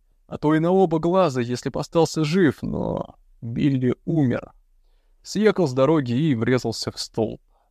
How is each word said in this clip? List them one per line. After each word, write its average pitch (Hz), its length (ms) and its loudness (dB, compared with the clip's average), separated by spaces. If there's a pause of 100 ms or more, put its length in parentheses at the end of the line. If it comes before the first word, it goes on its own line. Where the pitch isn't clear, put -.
(280)
а - 100 -12
то 151 160 0
и 156 60 2
на 165 120 2
оба 180 280 2
глаза, 170 400 0
если 120 300 -4
б 123 100 -6
остался 156 460 0
жив, 156 380 2
но - 520 -6 (260)
Билли 127 640 0
умер. 139 480 0 (720)
Съехал 196 440 0
с 127 60 -4
дороги 135 380 2
и 139 240 2
врезался 117 560 -2
в - 80 -14
столб. 113 400 -6 (320)